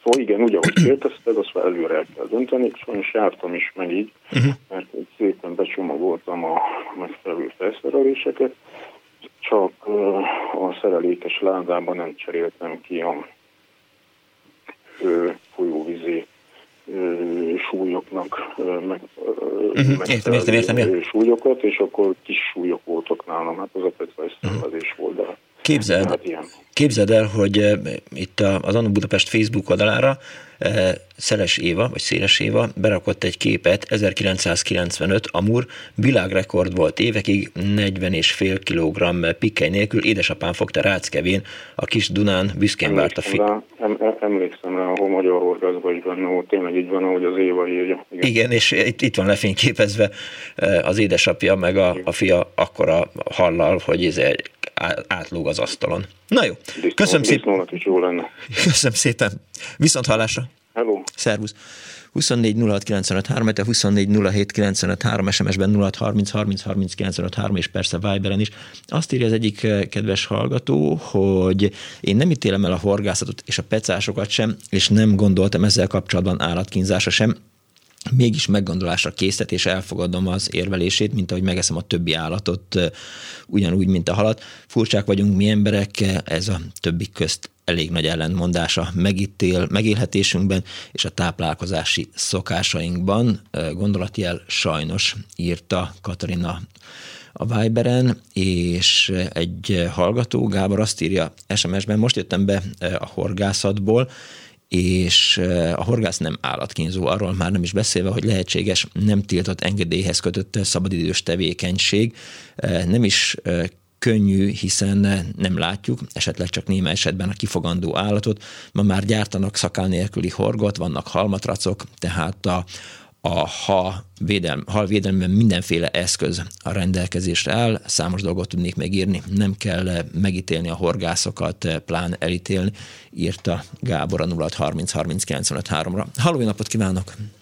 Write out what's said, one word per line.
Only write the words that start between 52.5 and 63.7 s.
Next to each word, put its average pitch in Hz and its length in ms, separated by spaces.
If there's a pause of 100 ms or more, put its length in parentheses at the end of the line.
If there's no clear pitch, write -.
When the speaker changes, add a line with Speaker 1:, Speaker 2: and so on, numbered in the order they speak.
Speaker 2:
akkora 82 560 (200)
hallal, 85 540
hogy 87 200
ez 80 140
egy - 320 (240)
á-, - 340
átlóg 85 380
az 76 120
asztalon. - 460 (240)
Na 226 160
jó, 117 80 (220)
Speaker 1:
Disznó-, - 200
Speaker 2:
köszönöm 170 280
szépen. 147 220
Speaker 1:
disznónak 95 280
is 87 120
jó 92 140
lenne. 87 320 (340)
Speaker 2:
Köszönöm 135 320
szépen. 113 340 (460)
Viszont 139 300
hallásra. 113 360 (320)
Speaker 1:
Hello. 110 280 (120)
Speaker 2:
Szervusz. 107 400 (580)
Huszonnégy 113 440
nulla 113 160
hat 101 100
kilencvenöt 98 440
három, 120 220
te 104 160
huszonnégy 104 440